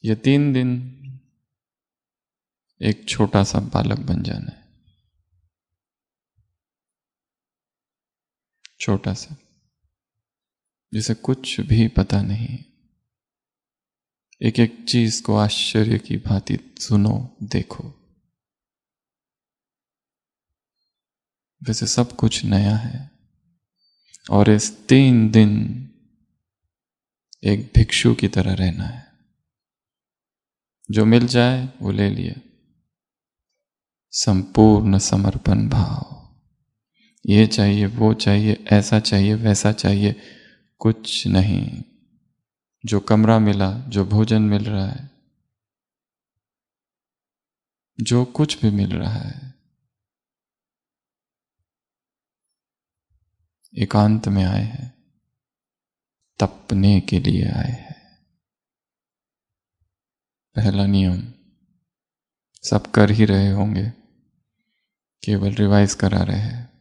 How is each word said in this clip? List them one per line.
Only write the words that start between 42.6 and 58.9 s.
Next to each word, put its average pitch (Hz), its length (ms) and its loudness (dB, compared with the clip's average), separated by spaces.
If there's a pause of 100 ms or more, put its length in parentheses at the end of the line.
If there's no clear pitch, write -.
जो 107 160 0
कमरा 110 380 4
मिला, 101 320 0 (180)
जो 98 160 -2
भोजन 107 380 2
मिल 104 220 0
रहा 101 220 -4
है, - 240 -10 (3000)
जो 120 260 0
कुछ - 380 -4
भी 107 80 2
मिल 98 220 -2
रहा 104 260 -4
है, - 360 -14 (4000)
एकांत 107 540 0
में 98 160 0
आए 101 180 -2
हैं, 123 260 -10 (1500)
तपने 98 600 0
के 90 200 -2
लिए - 280 0
आए - 220 -4
हैं। - 280 -14 (2500)